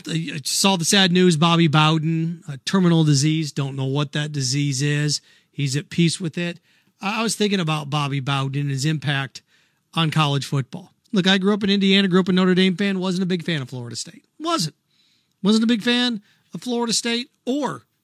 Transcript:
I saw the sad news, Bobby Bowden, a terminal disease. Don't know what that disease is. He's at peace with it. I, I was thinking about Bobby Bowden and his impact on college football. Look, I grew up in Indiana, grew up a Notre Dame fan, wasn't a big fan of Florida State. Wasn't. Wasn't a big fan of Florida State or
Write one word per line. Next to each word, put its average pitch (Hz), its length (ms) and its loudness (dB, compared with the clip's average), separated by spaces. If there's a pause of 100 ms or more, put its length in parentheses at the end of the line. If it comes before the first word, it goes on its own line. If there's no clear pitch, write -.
I 165 380 -6
saw 196 320 2
the 165 80 -4
sad 190 260 4
news, 180 260 4
Bobby 170 300 4
Bowden, 160 800 0
a 139 100 -10
terminal 170 460 2
disease. 151 480 2
Don't 139 240 -8
know 135 100 -4
what 143 280 -2
that 151 180 -6
disease 139 500 -2
is. 147 400 -2 (300)
He's 139 240 -4
at - 160 -8
peace 170 280 2
with 175 200 -8
it. 175 200 -8 (400)
I, 208 200 -4
I 220 40 -2
was 226 120 -2
thinking 202 240 0
about 156 320 -4
Bobby 143 280 -2
Bowden 135 420 -2
and 143 100 -4
his 135 140 -4
impact 143 580 -4 (500)
on 165 160 0
college 143 360 2
football. - 460 -6 (200)
Look, 185 160 2
I 196 100 4
grew 196 160 2
up 208 100 -2
in 196 60 0
Indiana, 196 380 4
grew 185 140 4
up 185 80 0
a - 20 2
Notre 185 240 4
Dame 185 200 4
fan, 196 240 -2
wasn't 185 240 -2
a 185 40 -2
big 175 160 -4
fan 165 180 -4
of 123 80 -10
Florida 120 260 -12
State. - 300 -14 (140)
Wasn't. 302 360 -4 (680)
Wasn't 220 200 4
a 226 40 2
big 226 160 0
fan 240 400 -2 (320)
of 170 60 -14
Florida 233 320 -4
State 233 360 -4 (160)
or 240 380 -4 (200)